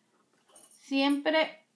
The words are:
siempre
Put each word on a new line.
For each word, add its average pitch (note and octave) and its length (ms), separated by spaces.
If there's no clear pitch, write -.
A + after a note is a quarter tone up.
siempre C#4+ 840